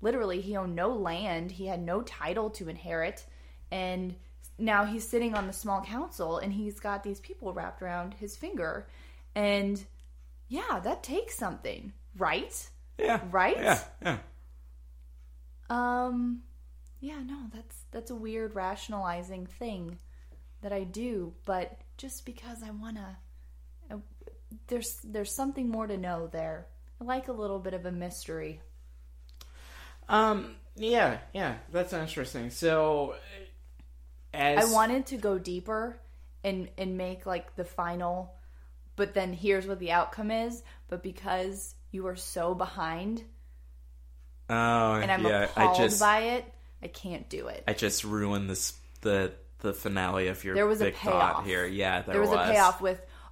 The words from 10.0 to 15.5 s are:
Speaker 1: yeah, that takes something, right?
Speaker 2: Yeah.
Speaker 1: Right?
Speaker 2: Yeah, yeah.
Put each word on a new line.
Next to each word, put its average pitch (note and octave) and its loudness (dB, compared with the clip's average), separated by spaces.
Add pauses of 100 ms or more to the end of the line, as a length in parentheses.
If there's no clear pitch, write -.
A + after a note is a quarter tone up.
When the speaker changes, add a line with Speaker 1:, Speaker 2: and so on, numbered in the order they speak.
Speaker 1:
yeah, D#4 -2
that B3 -2
takes G4 -4
something, - -6 (240)
right? F#3 0 (300)
Speaker 2:
Yeah. A3 6 (100)
Speaker 1:
Right? F#3+ 6
Speaker 2:
Yeah, - 6 (240)
yeah. C#3+ 2 (1500)